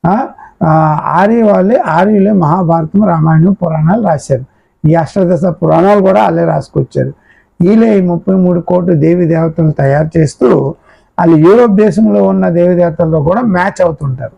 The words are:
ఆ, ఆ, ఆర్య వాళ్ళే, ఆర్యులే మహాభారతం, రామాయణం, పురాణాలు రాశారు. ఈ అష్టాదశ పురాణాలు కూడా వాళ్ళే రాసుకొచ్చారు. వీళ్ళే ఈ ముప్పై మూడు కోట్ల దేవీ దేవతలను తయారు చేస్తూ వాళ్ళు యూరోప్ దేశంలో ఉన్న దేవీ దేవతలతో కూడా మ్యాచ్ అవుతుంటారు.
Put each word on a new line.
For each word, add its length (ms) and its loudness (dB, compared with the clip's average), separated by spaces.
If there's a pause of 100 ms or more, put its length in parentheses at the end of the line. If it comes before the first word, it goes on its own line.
ఆ, 200 -2 (360)
ఆ, 400 0
ఆర్య 400 0
వాళ్ళే, 320 2
ఆర్యులే 560 0
మహాభారతం, 720 0
రామాయణం, 500 2
పురాణాలు 500 -2
రాశారు. 420 -4 (420)
ఈ 80 4
అష్టాదశ 500 -2
పురాణాలు 560 0
కూడా 220 2
వాళ్ళే 220 -2
రాసుకొచ్చారు. 680 -4 (480)
వీళ్ళే 360 2
ఈ 40 2
ముప్పై 340 -2
మూడు 240 0
కోట్ల 340 -2
దేవీ 320 0
దేవతలను 460 -2
తయారు 460 -2
చేస్తూ 580 0 (440)
వాళ్ళు 180 4
యూరోప్ 340 4
దేశంలో 520 2
ఉన్న 260 0
దేవీ 260 0
దేవతలతో 480 -2
కూడా 180 -2
మ్యాచ్ 400 -2
అవుతుంటారు. 560 -6